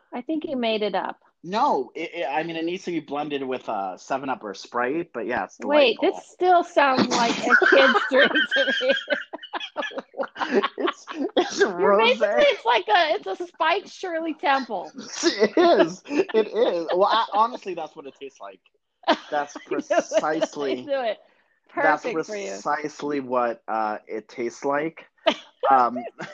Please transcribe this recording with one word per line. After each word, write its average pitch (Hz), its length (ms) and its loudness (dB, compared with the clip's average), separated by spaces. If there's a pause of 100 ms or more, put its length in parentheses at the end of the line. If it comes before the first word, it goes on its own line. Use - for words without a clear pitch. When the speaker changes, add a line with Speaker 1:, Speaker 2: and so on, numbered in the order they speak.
(140)
Speaker 1:
I 254 80 -8
think 320 240 -4
you 311 100 -6
made 220 280 -2
it 196 120 -2
up. - 240 -6 (240)
Speaker 2:
No, 196 520 -2
it, 160 180 -8
it, 165 160 -4
I 151 140 -2
mean, 165 120 -8
it 165 100 -4
needs 180 200 -6
to 180 60 -6
be 165 80 -4
blended 143 440 -6
with, 127 260 -6
uh, 98 280 -4
seven 135 320 -6
Up 113 140 -6
or 101 100 -8
Sprite, 131 600 -4
but 113 120 -6
yeah, 113 200 -2
it's - 180 -14
Speaker 1:
Wait, 269 340 4
Speaker 2:
delightful. - 40 -14
Speaker 1:
this - 260 -2
still 359 360 4
sounds 262 460 2
like 233 300 0
a 240 160 4
kid's 277 500 6
<laughs> - 40 -6
drink 285 440 4
to 277 120 2 (140)
me. 262 260 0 (1700)
Speaker 2:
It's, - 300 -4 (280)
it's - 260 0 (160)
Speaker 1:
You're 381 200 4
Speaker 2:
rosé. - 0 -
Speaker 1:
basically, 587 460 2
it's 494 220 2
like 453 220 2
a, 339 280 4
it's 403 120 -8
a 359 200 -6
spiked 339 420 -2
Shirley 330 440 -6
Temple. 233 600 -2 (160)
Speaker 2:
<laughs> - 140 -6
It 214 340 2
is. 254 460 6 (300)
It 220 140 2
is. 190 460 0
Well, 190 180 4
I, 220 220 2
honestly, 220 400 -2
that's 160 220 -10
what 147 100 -16
it 131 140 -16
tastes 139 200 -16
like. 98 200 -16 (680)
That's - 360 -4
Speaker 1:
<laughs> - 40 -14
I 302 100 -4
knew 320 380 0
it. - 80 2 (420)
I 127 80 -2
Speaker 2:
precisely, 127 100 -6
Speaker 1:
knew 277 160 -2
it. 226 160 -4 (640)
Speaker 2:
that's - 220 2
Speaker 1:
Perfect 160 220 -4
for - 100 -10
you. 196 280 -8
Speaker 2:
precisely 147 560 -4
what, 123 480 -2
uh, 107 300 -2 (100)
it 104 200 -10
tastes 117 380 -8
like. 147 400 -4 (200)
Speaker 1:
<laughs> 311 100 2 (340)
Speaker 2:
Um, 640 380 4 (260)